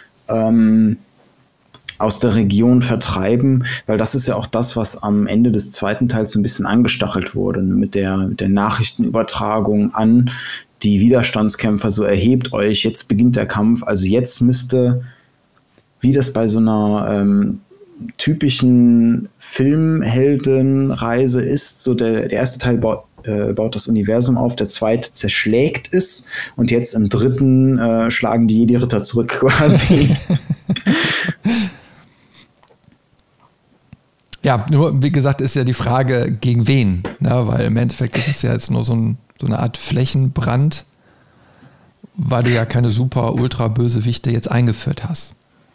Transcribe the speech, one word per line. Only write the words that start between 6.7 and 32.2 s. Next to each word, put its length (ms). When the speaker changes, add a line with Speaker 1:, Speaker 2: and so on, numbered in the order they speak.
Speaker 1:
wurde, 260
mit 340
der, 220
mit 240
der 80
Nachrichtenübertragung 1500
an 340
die 180
Widerstandskämpfer, 920
so: 120
„Erhebt 480
euch, 320
jetzt 240
beginnt 300
der 80
Kampf.“ 380
Also 220
jetzt 360
müsste, 640
wie 100
das 220
bei 160
so 80
einer, 520
ähm, 520
typischen 1120
Filmheldenreise 2000
ist, 420
so 100
der, 340
der 40
erste 280
Teil 200
baut, 260
äh, 300
baut 220
das 120
Universum 500
auf, 200
der 100
zweite 460
zerschlägt 800
es 340
und 120
jetzt 260
im 120
dritten, 720
äh, 320
schlagen 380
die 100
Jedi-Ritter 440
zurück 260
<laughs> 100
quasi. 760